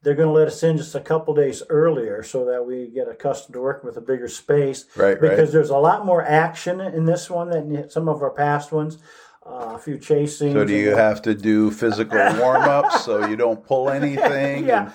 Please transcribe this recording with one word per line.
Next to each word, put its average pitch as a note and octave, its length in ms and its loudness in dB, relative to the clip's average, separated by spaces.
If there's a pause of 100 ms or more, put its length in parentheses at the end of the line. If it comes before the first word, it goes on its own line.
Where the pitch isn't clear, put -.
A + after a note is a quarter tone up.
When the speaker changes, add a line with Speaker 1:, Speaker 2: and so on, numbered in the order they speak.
Speaker 1:
they're C#3+ 140 0
gonna D#3 160 2
let D#3 160 4
us - 160 -8
in D#3+ 140 2
just - 180 -8
a C#3 40 -4
couple D#3 340 -2
days C#3+ 360 0
earlier C3 540 0
so B2+ 220 -4
that B2 200 -2
we B2+ 220 -8
get A#2+ 220 -6
accustomed C3+ 440 -6
to B2 80 -10
working B2+ 260 -6
with A#2 100 -12
a A#2 40 -12
bigger B2 260 -4
space. C#3 580 -2 (100)
Speaker 2:
Right, G2 180 4
right. - 80 0
Speaker 1:
Because C3 300 4
there's D3 180 4
a C#3 80 2
lot F#3+ 280 4
more F3 180 2
action E3 580 -2
in D#3+ 240 -4
this F3 240 0
one E3+ 200 -4
than D3+ 400 -4
some D#3+ 200 -4
of D3 120 -2
our C3+ 100 -2
past D3 400 -2
ones. D#3 260 -4 (480)
Uh, A#2+ 300 -12
a - 20 -14
few C#3+ 200 -10
chasings D3 560 0
Speaker 2:
So G#2 100 2
do G2+ 100 0
you G#2 180 2
Speaker 1:
and G#2 80 4
Speaker 2:
have G#2+ 240 2
to A2 120 0
do G#2+ 360 2
physical A2 460 -2
Speaker 1:
<laughs> - 220 2
Speaker 2:
warm-ups C3 640 2
so G#2 240 -2
you G#2+ 80 -2
don't A2+ 300 0
pull C3+ 240 0
anything C#3+ 760 -2
Speaker 1:
Yeah, A3 160 2 (120)